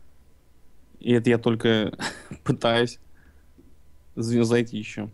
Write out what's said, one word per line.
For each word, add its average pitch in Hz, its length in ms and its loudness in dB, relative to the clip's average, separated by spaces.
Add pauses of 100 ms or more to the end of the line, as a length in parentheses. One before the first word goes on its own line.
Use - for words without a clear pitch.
(1000)
И 117 120 0
это 120 180 4
я 117 80 4
только 113 580 0 (220)
<laughs> - 240 -18
пытаюсь 117 560 0 (1160)
з-, 117 260 0
зайти 117 340 2
ещё. 104 380 -8